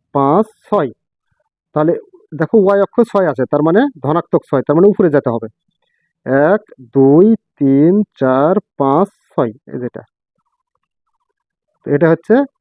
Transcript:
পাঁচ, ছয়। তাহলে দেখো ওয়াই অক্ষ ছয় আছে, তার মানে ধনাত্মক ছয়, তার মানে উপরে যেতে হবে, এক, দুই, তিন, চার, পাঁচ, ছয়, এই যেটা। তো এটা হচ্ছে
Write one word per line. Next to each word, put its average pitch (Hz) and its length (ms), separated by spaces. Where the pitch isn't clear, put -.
পাঁচ, 147 320
ছয়। 160 240
তাহলে 156 160
দেখো 160 240
ওয়াই 202 220
অক্ষ - 100
ছয় 190 220
আছে, 127 200
তার 147 140
মানে 180 140
ধনাত্মক 156 440
ছয়, 131 180
তার 147 100
মানে 185 160
উপরে - 220
যেতে 135 200
হবে, 110 140
এক, 214 120
দুই, 143 300
তিন, 143 340
চার, 135 340
পাঁচ, 143 280
ছয়, 120 200
এই 131 100
যেটা। - 200
তো - 40
এটা 156 160
হচ্ছে 185 220